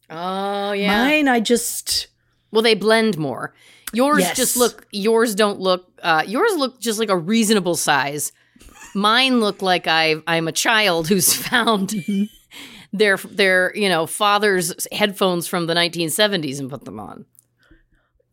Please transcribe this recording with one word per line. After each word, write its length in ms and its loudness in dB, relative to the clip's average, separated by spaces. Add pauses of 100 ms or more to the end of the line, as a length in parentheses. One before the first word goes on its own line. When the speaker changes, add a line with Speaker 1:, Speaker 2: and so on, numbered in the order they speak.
(100)
Speaker 1:
Oh, 600 -4
yeah. 320 0
Speaker 2:
mine, 240 2
I 120 4
just 680 -2 (440)
Speaker 1:
Well, 120 2
they 120 4
blend 440 2
more. 360 -8 (380)
Yours 280 2
Speaker 2:
Yes. 180 0
Speaker 1:
just 180 0
look, 340 0
yours 440 0
don't 260 0
look, 320 -2 (100)
uh, 240 2
yours 300 0
look 240 -4
just 180 -4
like 120 0
a 80 2
reasonable 580 2
size. 560 -2 (600)
Mine 460 2
look 200 -2
like 260 0
I, 300 2 (100)
I'm 220 0
a 40 -6
child 560 0
who's 260 2
<laughs> 140 -8
found 420 0
Speaker 2:
Mm-hmm. 320 -2 (720)
Speaker 1:
their, 240 2
their, 580 2
you 140 0
know, 160 2
father's 840 0
headphones 560 -2
from 200 -4
the 80 -2
nineteen 340 -2
seventies 500 -2
and 120 -8
put 160 -14
them 120 -14
on. 280 -16 (1080)